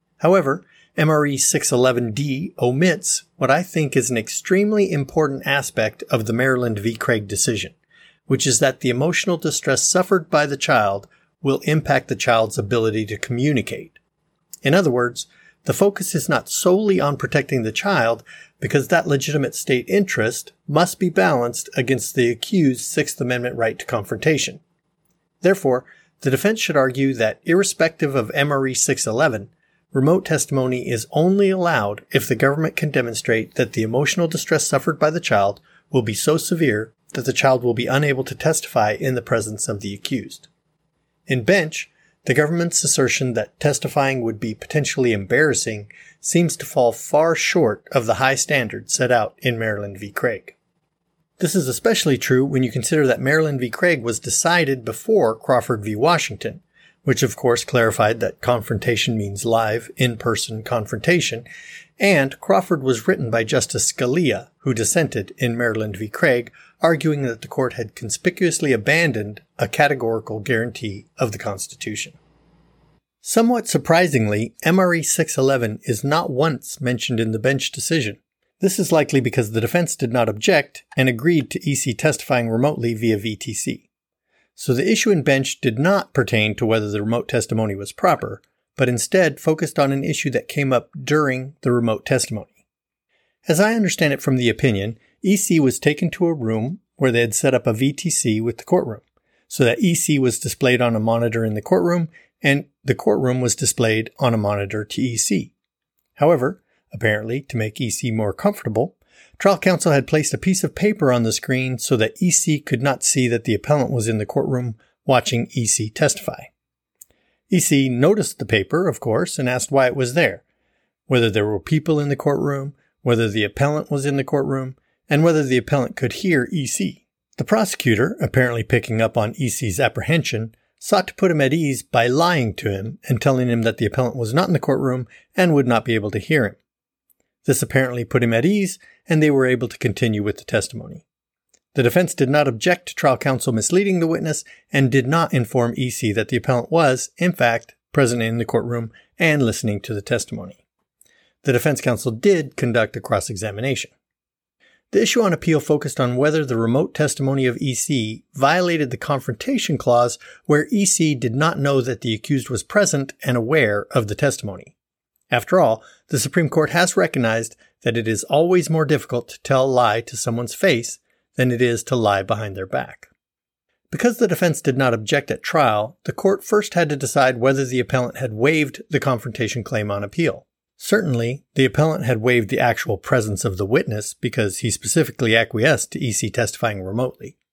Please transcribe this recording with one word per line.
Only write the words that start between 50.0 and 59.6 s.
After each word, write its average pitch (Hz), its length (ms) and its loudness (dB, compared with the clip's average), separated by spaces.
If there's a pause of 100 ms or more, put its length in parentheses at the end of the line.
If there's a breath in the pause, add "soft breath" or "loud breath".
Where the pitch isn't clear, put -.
v. 101 100 -12
Craig. - 440 -6 (840)
This 175 140 0
is 151 140 0
especially 156 480 0
true 131 260 2
when 139 200 -2
you 123 100 -2
consider 147 340 0
that 123 140 0
Maryland 143 400 0
v. 123 80 -4
Craig 156 340 0
was 117 160 -4
decided 135 680 0
before 123 480 2
Crawford 117 500 0
v. 107 100 -4
Washington, 120 680 -2 (400 soft breath)
which - 200 0
of 120 140 0
course 120 260 2
clarified 113 580 2
that 110 200 -4
confrontation 117 800 -2
means 101 260 -6
live, 113 540 0